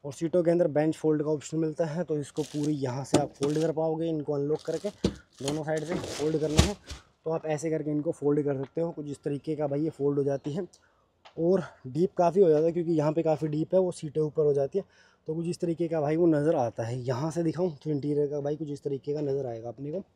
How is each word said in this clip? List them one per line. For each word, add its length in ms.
और 100
सीटों 300
के 80
अंदर 180
bench 260
fold 280
का 60
ऑप्शन 280
मिलता 280
है, 180
तो 140
इसको 260
पूरी 300
यहाँ 320
से 140
आप 140
fold 260
कर 140
पाओगे। 340
इनको 260
unlock 280
करके 280
दोनों 220
side 200
से 120
फोल्ड 440
करना 220
है, 140
तो 60
आप 160
ऐसे 220
करके 220
इनको 220
फोल्ड 300
कर 140
सकते 240
हो। 100
कुछ 160
इस 160
तरीके 320
का 120
भाई 140
ये 100
फोल्ड 260
हो 60
जाती 280
है। 160
और 240
डीप 300
काफ़ी 240
हो 80
जाता 160
है, 60
क्योंकि 200
यहाँ 200
पे 120
काफ़ी 240
डीप 260
है, 60
वो 140
सीटें 280
ऊपर 220
हो 100
जाती 260
है। 40
तो 80
कुछ 120
इस 120
तरीके 280
का 140
भाई 160
वो 100
नज़र 280
आता 280
है। 160
यहाँ 320
से 120
दिखाऊँ 320
तो 140
interior 380
का 120
भाई 160
कुछ 160
इस 120
तरीके 300
का 80
नज़र 260
आएगा 220
अपने 220
को। 100